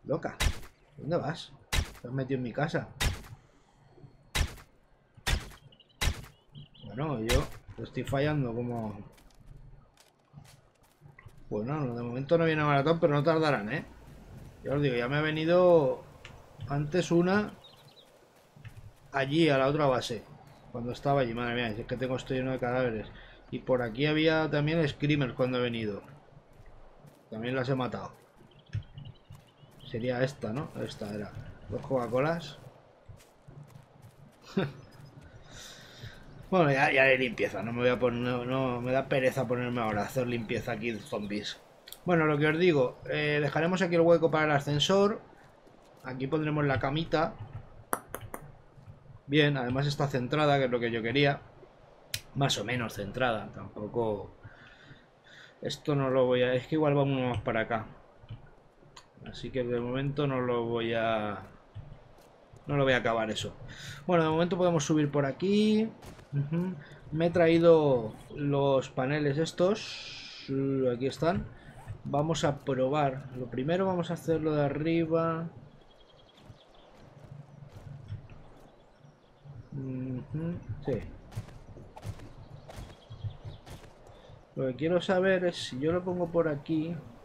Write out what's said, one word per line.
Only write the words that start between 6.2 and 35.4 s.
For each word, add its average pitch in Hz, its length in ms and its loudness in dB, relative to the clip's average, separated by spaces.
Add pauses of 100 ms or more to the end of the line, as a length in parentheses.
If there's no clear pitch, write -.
Bueno, 127 360 -4
yo 123 260 2 (360)
estoy 123 200 -6
fallando 139 500 0
como. 117 460 -6 (2500)
Bueno, 123 460 -4
de 120 80 -6
momento 131 340 0
no 165 80 4
viene 156 200 2
maratón, 147 340 4
pero 160 160 4
no 147 80 2
tardarán, 147 500 2
¿eh? 165 120 -4 (800)
Ya 123 100 -2
os 147 80 2
digo, 131 140 2
ya 120 120 0
me 139 80 0
ha 147 60 2
venido 160 800 6 (680)
antes 151 440 0
una 185 420 4 (1600)
allí, 139 360 4
a 139 100 6
la 131 100 4
otra 147 180 2
base. 120 380 0 (480)
Cuando 120 180 -6
estaba 139 300 0
allí, 120 120 0
madre 120 220 -4
mía, 120 200 -2
si 117 80 -8
es - 40 -8
que 127 100 -4
tengo 127 200 -2
esto 127 180 -6
lleno 131 160 -2
de 131 80 -2
cadáveres. 123 480 0 (460)
Y 127 80 -6
por 127 220 2
aquí 117 240 -2
había 156 440 4
también 147 380 2
screamers 143 460 0
cuando 127 240 0
he 123 40 2
venido. 113 400 -4 (1300)
También 117 240 -6
las 127 140 0
he 135 80 2
matado. 107 360 -6 (1700)
Sería 123 360 -2
esta, 131 300 -2
¿no? 139 180 -6 (120)
Esta 104 320 -8
era. 104 180 -8 (360)
Dos - 180 -6
Coca-Colas. 135 720 -2 (2000)
<laughs> - 320 -4 (1600)